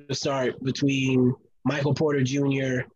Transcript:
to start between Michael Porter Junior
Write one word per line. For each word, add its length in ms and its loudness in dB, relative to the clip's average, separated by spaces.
to 80 -6
start 480 -2
between 720 2
Michael 300 0
Porter 280 0
Junior 640 -2